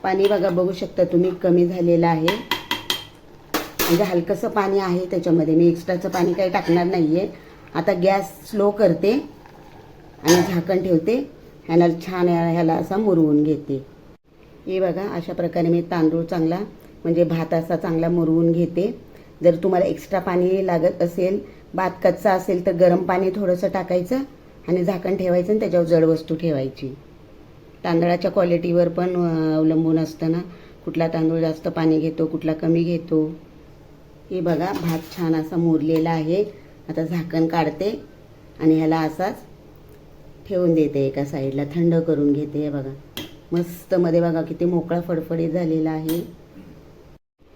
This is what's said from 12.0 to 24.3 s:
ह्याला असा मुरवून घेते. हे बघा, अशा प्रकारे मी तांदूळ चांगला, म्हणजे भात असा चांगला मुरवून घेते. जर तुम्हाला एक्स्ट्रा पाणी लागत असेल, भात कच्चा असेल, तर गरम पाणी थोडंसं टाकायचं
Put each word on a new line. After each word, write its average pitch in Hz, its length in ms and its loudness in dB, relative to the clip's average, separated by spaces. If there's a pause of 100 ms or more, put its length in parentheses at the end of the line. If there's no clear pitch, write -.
ह्याला 170 460 2
असा 170 240 -2
मुरवून 165 460 4
घेते. 143 420 -2 (840)
हे 190 120 -4
बघा, 185 300 -2
अशा 175 240 -8
प्रकारे 170 340 -2
मी 170 140 2
तांदूळ 165 420 0
चांगला, 165 360 -2 (440)
म्हणजे 165 200 2
भात 165 300 0
असा 165 220 -2
चांगला 165 340 -2
मुरवून 165 420 2
घेते. 175 500 -2 (420)
जर 170 120 6
तुम्हाला 180 300 0
एक्स्ट्रा - 340 -4
पाणी 185 480 0
लागत 175 340 0
असेल, 185 380 0 (340)
भात 185 180 -2 (120)
कच्चा 190 300 2
असेल, 180 320 -2
तर 190 60 2
गरम 175 260 6
पाणी 185 320 0
थोडंसं 185 380 -2
टाकायचं 180 500 -2 (500)